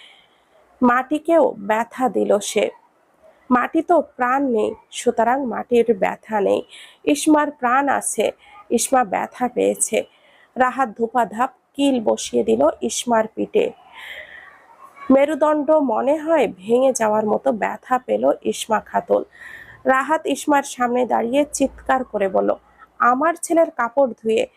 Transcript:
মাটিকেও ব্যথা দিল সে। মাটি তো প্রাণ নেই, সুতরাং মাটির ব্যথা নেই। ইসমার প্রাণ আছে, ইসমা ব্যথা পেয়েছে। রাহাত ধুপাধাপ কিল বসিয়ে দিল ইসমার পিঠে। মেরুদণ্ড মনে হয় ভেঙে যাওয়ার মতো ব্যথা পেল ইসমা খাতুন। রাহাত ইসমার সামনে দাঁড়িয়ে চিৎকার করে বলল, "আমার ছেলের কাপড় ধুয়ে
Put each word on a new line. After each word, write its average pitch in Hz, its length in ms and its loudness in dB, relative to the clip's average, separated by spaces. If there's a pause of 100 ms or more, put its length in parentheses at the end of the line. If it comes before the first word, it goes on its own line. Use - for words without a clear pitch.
(840)
মাটিকেও 262 760 2
ব্যথা 220 500 -2
দিল 202 300 0
সে। - 320 -2 (800)
মাটি 254 320 0
তো 330 180 2
প্রাণ 247 420 -2
নেই, 220 320 0 (160)
সুতরাং 240 540 0
মাটির 226 540 0
ব্যথা 202 420 -4
নেই। 196 220 2 (420)
ইসমার 294 460 2
প্রাণ 269 380 0
আছে, 208 440 -2 (380)
ইসমা 247 340 2
ব্যথা - 440 -4
পেয়েছে। 208 560 -2 (520)
রাহাত 254 320 0
ধুপাধাপ 226 600 -2 (240)
কিল 277 260 2
বসিয়ে 226 440 -2
দিল 226 240 2 (120)
ইসমার 240 440 -2 (100)
পিঠে। 208 360 -2 (1400)
মেরুদণ্ড 294 600 2
মনে 269 480 2
হয় 302 380 0
ভেঙে 240 360 2
যাওয়ার 220 340 0
মতো 214 260 0
ব্যথা 214 460 -4
পেল 233 320 0 (120)
ইসমা 214 380 -2
খাতুন। 202 440 -2 (600)
রাহাত 269 420 0
ইসমার 277 360 0
সামনে 247 440 -2
দাঁড়িয়ে 233 460 0
চিৎকার 262 520 -2
করে 202 240 -2
বলল, 190 220 0 (480)
"আমার 262 440 2
ছেলের 330 280 2
কাপড় 240 400 0
ধুয়ে 220 360 -2 (100)